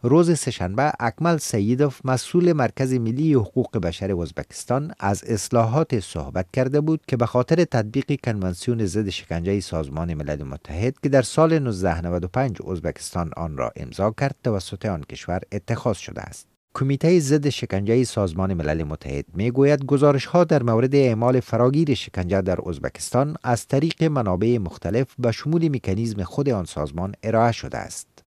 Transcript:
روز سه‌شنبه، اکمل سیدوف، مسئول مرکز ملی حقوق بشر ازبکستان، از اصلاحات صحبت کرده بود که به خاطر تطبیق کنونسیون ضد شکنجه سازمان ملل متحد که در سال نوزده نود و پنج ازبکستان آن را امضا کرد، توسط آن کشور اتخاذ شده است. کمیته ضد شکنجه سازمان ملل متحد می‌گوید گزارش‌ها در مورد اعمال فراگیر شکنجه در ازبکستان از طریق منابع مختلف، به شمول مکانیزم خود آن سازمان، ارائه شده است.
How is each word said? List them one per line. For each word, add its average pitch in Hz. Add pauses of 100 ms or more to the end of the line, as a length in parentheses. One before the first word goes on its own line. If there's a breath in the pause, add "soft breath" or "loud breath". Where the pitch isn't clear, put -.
روز 160
سه‌شنبه، 113
اکمل 151
سیدوف، 127
مسئول 170
مرکز 131
ملی 127
حقوق 117
بشر 90
ازبکستان، 123
از 98
اصلاحات 117
صحبت 85
کرده 131
بود 156
که 135
به 117
خاطر 160
تطبیق 123
کنونسیون 107
ضد 98
شکنجه 92
سازمان 80
ملل 73
متحد 73
که 147
در 135
سال 160
نوزده 95
نود 87
و 90
پنج 123 (120)
ازبکستان 82
آن 80
را 64
امضا 95
کرد، 139
توسط 104
آن 87
کشور - (120)
اتخاذ 113
شده -
است. - (280)
کمیته 139
ضد 143
شکنجه 113
سازمان 95
ملل 80
متحد 71 (100)
می‌گوید 135
گزارش‌ها 143
در 156
مورد 120
اعمال 127
فراگیر 131
شکنجه 95
در 90 (100)
ازبکستان 123
از -
طریق 151
منابع 117
مختلف، 101 (120)
به 120
شمول 165
مکانیزم 107
خود 139
آن 104
سازمان، 78
ارائه 113
شده 120
است. - (220)